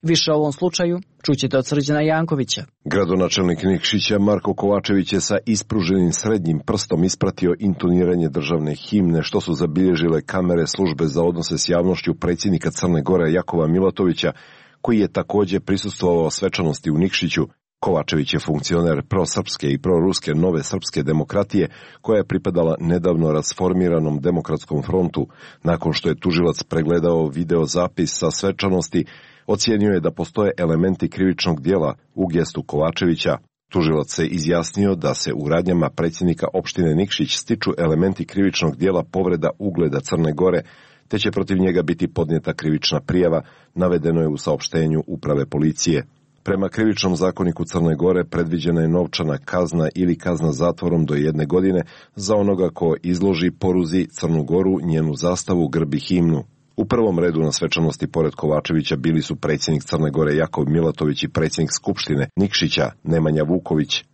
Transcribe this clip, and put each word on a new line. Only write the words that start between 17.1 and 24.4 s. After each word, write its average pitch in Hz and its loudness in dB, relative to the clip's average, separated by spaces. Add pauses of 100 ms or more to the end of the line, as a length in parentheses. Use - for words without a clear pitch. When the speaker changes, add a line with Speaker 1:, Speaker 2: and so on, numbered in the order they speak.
Speaker 2:
Kovačević 78 0
je 80 0
funkcioner 80 0
prosrpske 87 -2
i 67 0
proruske 87 2
Nove 82 2
srpske 82 -4
demokratije, 80 0 (320)
koja 110 2
je 95 2
pripadala 85 0
nedavno 82 2
rasformiranom 82 0
Demokratskom 78 -2